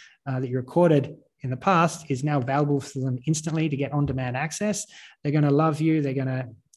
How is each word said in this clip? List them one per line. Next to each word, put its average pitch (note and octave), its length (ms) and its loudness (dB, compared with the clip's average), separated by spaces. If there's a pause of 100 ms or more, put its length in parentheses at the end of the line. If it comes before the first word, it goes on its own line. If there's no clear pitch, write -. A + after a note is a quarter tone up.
(260)
uh, C3 160 -4
that B2+ 80 -6
you B2+ 80 -2
recorded D3 580 2 (280)
in C3 60 -6
the B2+ 60 -4
past E3+ 560 2
is C3 140 -2
now D3 140 0
available C#3 420 0
for - 180 -10
them C3 260 -2
instantly D#3+ 440 -2
to C#3+ 80 -2
get C#3 160 -4
on-demand C3 420 -2
access, G3+ 500 -4 (380)
they're D3 80 0
gonna D3 180 4
love D3+ 300 4
you. D#3 220 2
They're C3+ 120 -2
gonna C3 360 -4 (280)